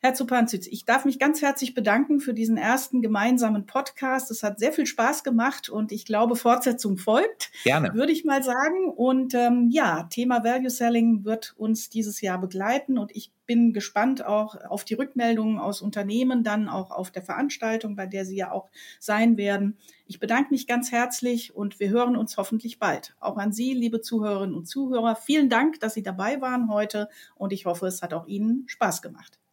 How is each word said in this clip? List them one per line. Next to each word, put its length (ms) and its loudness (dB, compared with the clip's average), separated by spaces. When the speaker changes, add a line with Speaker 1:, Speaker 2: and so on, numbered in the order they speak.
Speaker 1:
Herr 120 4
Zupanzitz, 520 0
ich 200 -12
darf 180 4
mich 160 0
ganz 220 2
herzlich 320 0
bedanken 480 2
für 120 -4
diesen 220 2
ersten 460 0
gemeinsamen 640 2
Podcast. 680 -4
Es 120 -8
hat 140 -2
sehr 140 0
viel 140 0
Spaß 400 0
gemacht 420 0
und 240 -4
ich 140 -8
glaube, 320 2
Fortsetzung 600 2
folgt, 540 2
Speaker 2:
Gerne. 280 2
Speaker 1:
würde 200 2
ich 100 -4
mal 180 2
sagen. 540 0
Und, 380 2
ähm, 360 4
ja, 400 2
Thema 360 0
Value 240 0
Selling 560 2
wird 320 -4
uns 320 -2
dieses 320 -4
Jahr 180 -2
begleiten 580 -2
und 160 -6
ich 200 -14
bin 280 4
gespannt 520 0
auch 300 0
auf 160 -6
die 80 -4
Rückmeldungen 680 0
aus 220 -4
Unternehmen, 640 0
dann 240 0
auch 220 -6
auf 200 -8
der 120 -12
Veranstaltung, 720 -4
bei 80 -8
der 180 -6
Sie 140 -8
ja 140 -4
auch 180 -8
sein 340 4
werden. 420 0
Ich 160 -12
bedanke 300 2
mich 140 0
ganz 280 -2
herzlich 600 -2
und 280 -6
wir 80 0
hören 260 2
uns 220 -4
hoffentlich 420 -4
bald. 400 -4
Auch 160 -6
an 160 -2
Sie, 220 -2
liebe 260 0
Zuhörerinnen 560 -2
und 100 -8
Zuhörer, 520 -2
vielen 320 2
Dank, 320 2
dass 120 -4
Sie 100 -6
dabei 360 -4
waren 300 -2
heute 400 -2
und 160 -4
ich 140 -6
hoffe, 220 -2
es 140 -6
hat 120 -8
auch 140 -8
Ihnen 400 0
Spaß 340 -2
gemacht. 380 -20